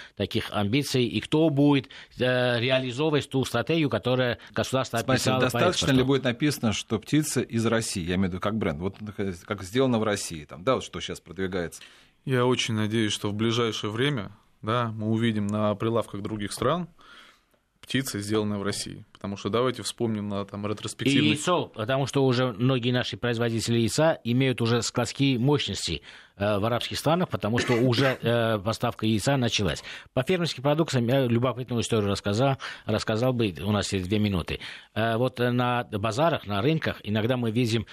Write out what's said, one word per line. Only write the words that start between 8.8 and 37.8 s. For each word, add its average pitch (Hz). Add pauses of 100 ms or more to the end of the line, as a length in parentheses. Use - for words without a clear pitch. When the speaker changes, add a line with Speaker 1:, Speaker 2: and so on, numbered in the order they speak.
Speaker 2:
вот, 95 (500)
как 101
сделано 117
в -
России, 98
там, 87
да, 131
вот 95
что -
щас 85
продвигается? 90 (440)
Speaker 3:
Я 127
очень 123
надеюсь, 107
что -
в 101
ближайшее 110
время, 113 (300)
да, 117
мы 110
увидим 110
на 107
прилавках 113
других 104
стран 165 (920)
птица, -
сделанная 104
в 98
России. 98
Потому 101
что 107
давайте 120
вспомним 107
на, 101
там, 104
Speaker 1:
И -
Speaker 3:
ретроспективных 127
Speaker 1:
яйцо, 151
потому 131
что 139
уже 127
многие 123
наши 123
производители 117
яйца 151
имеют 123
уже 117
складские 131
мощности, 107 (340)
э, 101
в 98
арабских 113
странах, 170
потому 110
что 123
уже, 127
э, 113
поставка 113
яйца 113
началась. 107 (300)
По 131
фермерским 170
продуктам 147
я 135
любопытную 120
историю 104
рассказал, 110 (260)
рассказал 110
бы, 113
у 101
нас 101
есть 92
две 104
минуты. 98 (340)
Э, 113
вот 127
на 123
базарах, 113
на 101
рынках 139
иногда 110
мы 117
видим, 113